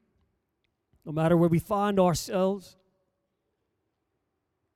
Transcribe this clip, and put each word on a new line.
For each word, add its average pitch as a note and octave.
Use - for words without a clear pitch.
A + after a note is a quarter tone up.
no D#3+
matter D#3+
where E3+
we E3
find G3+
ourselves, F#3